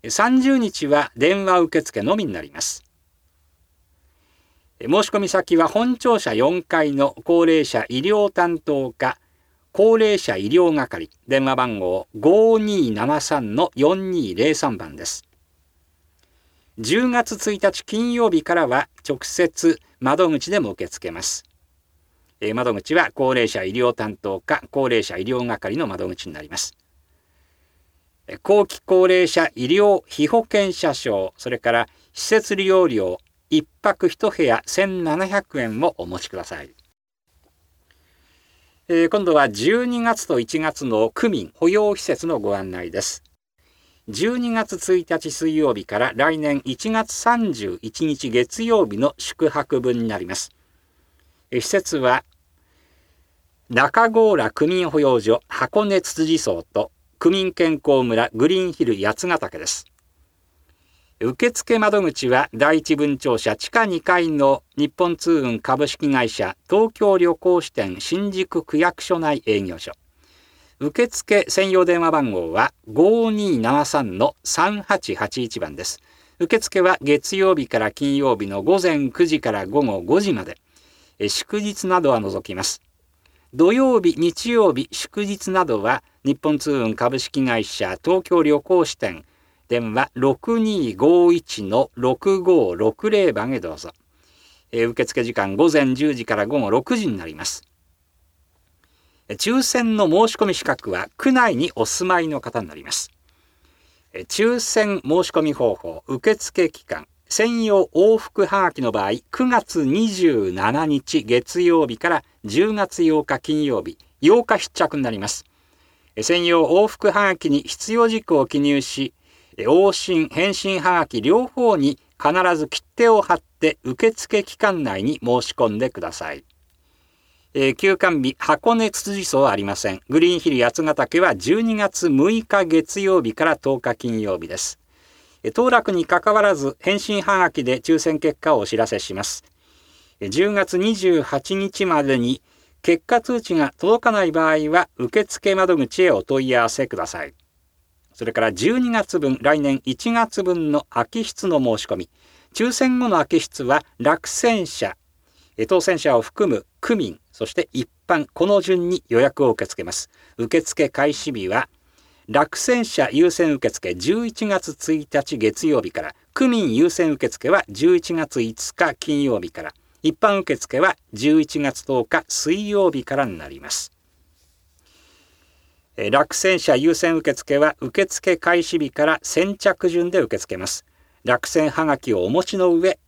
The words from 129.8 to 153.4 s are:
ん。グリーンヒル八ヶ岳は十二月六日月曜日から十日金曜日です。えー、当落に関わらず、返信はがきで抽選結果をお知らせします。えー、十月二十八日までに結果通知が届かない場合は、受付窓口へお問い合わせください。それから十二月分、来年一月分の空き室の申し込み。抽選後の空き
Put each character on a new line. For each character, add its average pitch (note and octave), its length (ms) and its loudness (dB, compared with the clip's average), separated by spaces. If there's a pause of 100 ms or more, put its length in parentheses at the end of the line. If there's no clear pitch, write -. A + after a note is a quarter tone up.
ん。 F#2+ 160 -10
グ C#3+ 100 2
リ F3 140 4
ー F3 60 0
ン - 20 -4
ヒ E3+ 100 0
ル B2+ 140 2
八 A#2+ 180 0
ヶ D#3 140 0
岳 D3 240 0
は D#3+ 160 2
十 D#3+ 240 0
二 A3+ 160 -2
月 G3 320 -2
六 F#3 360 2
日 G3 200 2
月 E3 360 0
曜 F#3+ 220 2
日 A2+ 100 -4
か - 120 -2
ら D#3+ 120 2
十 C3+ 240 -2
日 A#2+ 140 -4
金 A2+ 260 -4
曜 G2+ 200 -4
日 A2 80 -14
で F2 80 -10
す。 - 240 -8 (640)
え - 60 -4
ー、 - 20 -18
当 B3 180 2
落 A3+ 220 2
に E3+ 120 0
関 F#3 300 2
わ G#3+ 80 4
ら G3+ 140 4
ず、 C#3 240 -4
返 G3+ 180 0
信 G3+ 240 -4
は G3 160 0
が F3 140 2
き D3 100 -4
で B2+ 160 0
抽 D#3+ 220 2
選 D#3 180 -2
結 D3+ 220 -2
果 D#3 160 2
を - 20 2
お G2+ 80 -2
知 A2+ 100 -4
ら A2 120 2
せ G#2+ 100 -4
し - 160 -8
ま G2 80 -6
す。 - 220 -8 (760)
え G2+ 80 -10
ー、 F#2+ 40 -6
十 F3 200 0
月 G3 280 -2
二 G#3+ 180 0
十 F3+ 260 2
八 C#3 320 -4
日 G3 320 -4
ま D#3+ 160 2
で C3+ 160 2
に B2 240 -2 (400)
結 E3+ 240 2
果 A#3+ 140 2
通 A#3+ 200 -4
知 F#3 140 -6
が D3+ 240 0
届 A3 240 2
か A#3+ 80 2
な G3+ 140 2
い E3 80 0
場 D#3+ 180 2
合 D#3 180 0
は、 E3+ 280 2
受 B2+ 260 0
付 G3 320 -2
窓 F#3 220 2
口 C#3+ 260 0
へ F3+ 80 4
お G2+ 140 2
問 C3+ 240 -2
い B2+ 80 2
合 A#2+ 60 4
わ A#2 60 2
せ B2+ 200 -4
く - 80 -8
だ E2 100 -6
さ - 180 -10
い。 C#3 100 -18 (800)
そ - 120 -12
れ A2 80 -6
か - 80 0
ら A2 120 2
十 E3 280 0
二 B3 100 -2
月 G#3 300 -2
分、 C3+ 200 0
来 D3 200 2
年 C#3 240 0
一 C3 260 -4
月 A3+ 320 0
分 F3 300 0
の D3 180 -2
空 A#2+ 160 -2
き A3+ 180 -6
室 - 220 -8
の E3 120 2
申 A#2+ 200 0
し - 80 -10
込 A2+ 100 -4
み。 F2+ 140 -10 (420)
抽 A#3+ 200 -2
選 B3+ 260 0
後 A#3+ 100 0
の F#3+ 80 2
空 D3+ 100 2
き E3 140 2